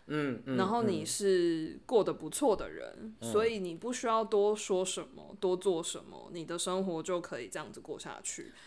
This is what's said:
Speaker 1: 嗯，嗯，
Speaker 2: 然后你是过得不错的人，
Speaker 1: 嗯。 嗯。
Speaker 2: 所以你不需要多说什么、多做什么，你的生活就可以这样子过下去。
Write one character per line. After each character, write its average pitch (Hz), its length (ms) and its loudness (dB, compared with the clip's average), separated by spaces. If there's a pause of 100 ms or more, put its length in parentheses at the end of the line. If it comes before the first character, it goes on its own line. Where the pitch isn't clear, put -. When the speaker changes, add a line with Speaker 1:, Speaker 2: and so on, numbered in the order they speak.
Speaker 1:
嗯， 143 380 0
嗯， 135 100 -2
Speaker 2:
然 190 120 4
后 233 160 2
你 165 220 2
是 170 800 2
过 226 160 6
得 180 120 2
不 156 160 -8
错 233 260 4
的 107 140 -4
人， 78 320 -10
Speaker 1:
嗯。 220 180 -12
嗯。 226 140 -6
Speaker 2:
所 208 120 6
以 226 140 2
你 175 160 -4
不 214 160 -6
需 247 160 -2
要 226 160 4
多 208 320 4
说 190 280 2
什 180 300 -4
么、 147 280 -18
多 180 160 4
做 180 260 2
什 - 180 -6
么， - 300 -16
你 165 140 -10
的 170 120 -6
生 185 280 0
活 165 180 -2
就 175 160 0
可 160 220 -8
以 110 80 -8
这 - 100 -8
样 147 120 -10
子 - 100 -16
过 - 180 -10
下 - 240 -10
去。 - 300 -10 (140)